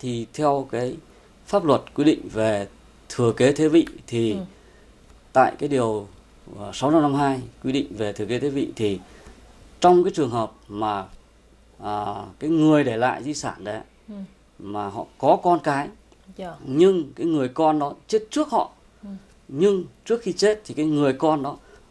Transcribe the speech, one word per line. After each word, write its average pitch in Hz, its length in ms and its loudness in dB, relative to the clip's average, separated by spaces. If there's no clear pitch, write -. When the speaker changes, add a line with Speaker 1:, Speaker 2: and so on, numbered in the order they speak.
Speaker 1:
thì 117 340 -6
theo 139 360 0
cái 123 260 -4
pháp 196 180 0
luật 135 180 4
quy 143 100 0
định 147 280 2
về 107 360 0
thừa 117 240 0
kế 127 200 4
thế 156 160 2
vị 160 180 4
thì 113 260 -2
Speaker 2:
Ừ. 190 60 -2
Speaker 1:
tại 127 260 4
cái 143 100 -4
điều, 113 400 0
ờ, 101 160 -12
sáu 135 160 0
năm 160 120 6
năm 143 120 2
hai 139 260 0
quy 131 80 -2
định 131 140 -2
về 104 160 -4
thừa 104 140 -8
kế 120 120 -4
thế 139 100 -2
vị 135 280 -2
thì 101 220 -2
trong 175 240 6
cái 190 120 -2
trường 139 140 0
hợp 113 220 -4
mà, 104 360 -4
à, 104 220 -6
cái 151 120 -6
người 156 340 4
để 120 120 -2
lại 113 260 -2
di 143 120 -8
sản 92 300 -10
đấy 104 160 -8
Speaker 2:
Ừ. 214 60 -16
Speaker 1:
mà 101 300 -10
họ 101 160 -10
có 151 240 4
con 175 200 4
cái, 143 260 -2
Speaker 2:
Dạ. 180 180 -12
Speaker 1:
nhưng 156 500 2
cái 156 100 -4
người 147 220 0
con 156 300 2
đó 143 160 -4
chết 214 220 0
trước 294 180 0
họ, 233 220 -2
Speaker 2:
Ừ. 202 60 -18
Speaker 1:
nhưng 180 360 2
trước 233 180 -2
khi 185 100 -4
chết 214 320 2
thì - 100 -14
cái 156 120 0
người 147 260 2
con 151 300 0
đó 143 140 -8